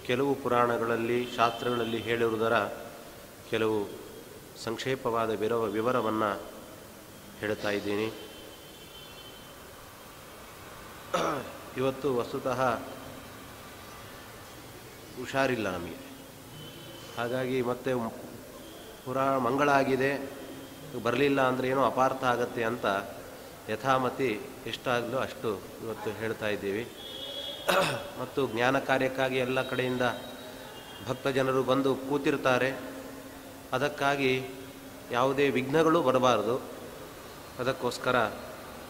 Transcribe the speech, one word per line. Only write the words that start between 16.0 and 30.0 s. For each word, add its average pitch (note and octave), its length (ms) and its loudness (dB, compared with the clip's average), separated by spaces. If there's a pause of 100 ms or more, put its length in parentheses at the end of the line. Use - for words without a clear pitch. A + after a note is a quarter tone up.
ಹಾಗಾಗಿ B2+ 500 0
ಮತ್ತೆ B2 320 0 (1080)
ಪುರಾ-, C3+ 400 2
ಮಂಗಳ C3+ 320 6
ಆಗಿದೆ, C3+ 400 6 (880)
ಬರಲಿಲ್ಲ C3 420 4
ಅಂದರೆ B2+ 260 4
ಏನೋ C3 180 4
ಅಪಾರ್ಥ C3 400 4
ಆಗತ್ತೆ A#2+ 380 2
ಅಂತ A#2 220 0 (800)
ಯಥಾಮತಿ B2 760 2 (260)
ಎಷ್ಟಾಗಲೋ A#2+ 520 0
ಅಷ್ಟು G2+ 420 -2 (160)
ಇವತ್ತು A2 340 -6
ಹೇಳ್ತಾ A2 360 -4
ಇದ್ದೀವಿ. G2+ 400 -2 (1300)
ಮತ್ತು B2+ 320 0
ಜ್ಞಾನ B2 320 4
ಕಾರ್ಯಕ್ಕಾಗಿ C3 580 2
ಎಲ್ಲ C3 240 2
ಕಡೆಯಿಂದ B2+ 400 0 (1000)